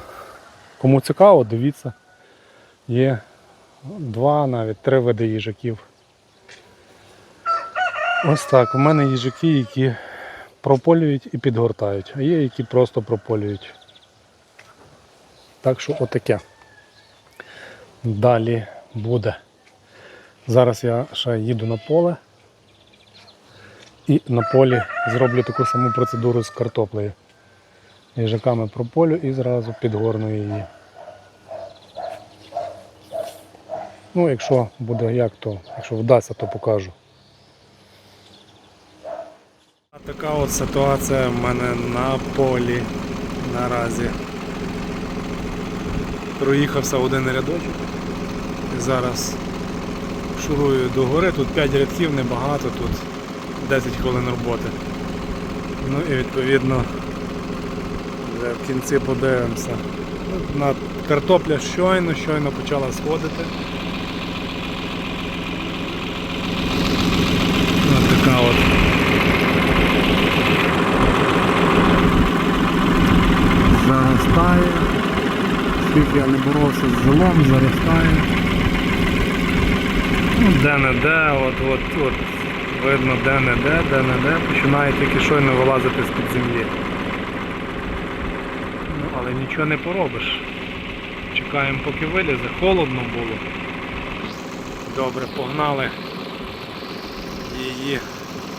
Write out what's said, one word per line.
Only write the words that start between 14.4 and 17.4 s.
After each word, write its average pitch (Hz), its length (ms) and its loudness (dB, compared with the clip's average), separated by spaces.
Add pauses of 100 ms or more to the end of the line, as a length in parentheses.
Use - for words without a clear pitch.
Так 131 200 0
що - 180 -4
отаке. 120 400 0 (1600)